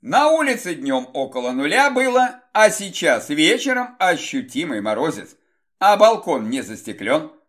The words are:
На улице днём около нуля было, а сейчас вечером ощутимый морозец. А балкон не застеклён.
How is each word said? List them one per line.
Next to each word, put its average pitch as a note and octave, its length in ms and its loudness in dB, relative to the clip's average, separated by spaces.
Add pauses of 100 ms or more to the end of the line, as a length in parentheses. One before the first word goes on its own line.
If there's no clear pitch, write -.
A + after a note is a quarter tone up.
На A#3+ 260 2
улице C#4 460 0
днём C3 400 -4
около B2+ 380 -6
нуля F3+ 380 2
было, B3+ 520 0 (100)
а G#3+ 180 6
сейчас E3 600 -2
вечером B3 680 0
ощутимый D#3 800 -2
морозец. A2 560 -4 (440)
А G3+ 160 4
балкон G3 540 4
не C3 100 -4
застеклён. A2 720 -6 (160)